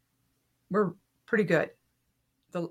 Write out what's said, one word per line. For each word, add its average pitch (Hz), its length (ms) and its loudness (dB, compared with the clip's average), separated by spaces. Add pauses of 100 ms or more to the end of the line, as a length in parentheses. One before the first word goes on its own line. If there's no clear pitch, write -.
(680)
were 190 260 0 (300)
pretty 214 200 0
good. 165 260 0 (800)
The, 175 200 -8